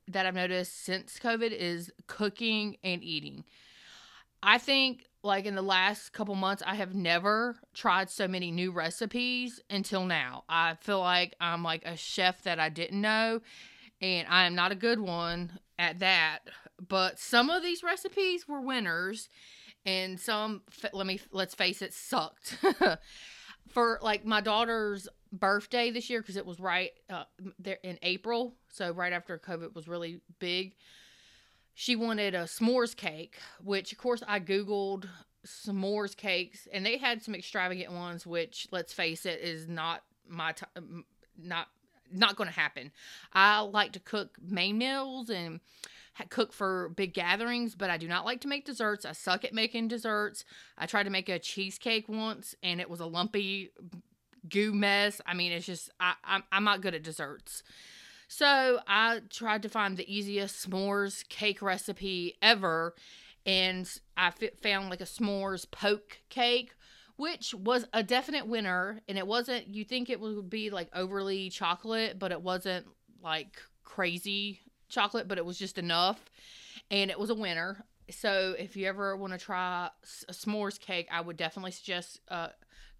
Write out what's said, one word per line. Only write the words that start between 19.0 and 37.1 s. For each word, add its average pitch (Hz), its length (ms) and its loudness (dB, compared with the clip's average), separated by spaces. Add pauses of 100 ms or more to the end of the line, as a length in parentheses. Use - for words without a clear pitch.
and 185 340 0
some, 214 500 -2
f-, - 240 -8
let 190 120 -2
me, 190 140 -2 (120)
let's 190 240 -2
face 185 260 0
it, 185 120 -6
sucked. - 640 -4 (540)
<laughs> - 580 -20
For, 233 320 4
like, 214 240 2
my 214 160 4
daughter's 214 640 0 (240)
birthday 208 600 2
this 233 180 -6
year, 240 140 0
'cause 196 140 -8
it 196 80 -4
was 175 140 -12
right, 185 320 0 (180)
uh, 175 160 -8 (140)
m-, 190 200 -12
there 190 240 -6
in 180 180 -8
April, 233 540 -2 (140)
so 175 220 -4
right 180 200 -2
after 180 260 -4
covid 165 380 -10
was 160 120 -12
really 170 340 -8 (180)
big, 185 360 -2 (960)
she - 220 0
wanted 214 400 0
a 170 80 0
s'mores 233 520 4
cake, 165 440 -8 (220)
which, 196 300 -2
of 214 60 -14
course, 240 300 -2
I 208 120 0
Googled 196 720 -2 (360)
s'mores 202 680 -2
cakes, 180 560 -2
and 196 140 -4
they 226 120 2
had 240 240 0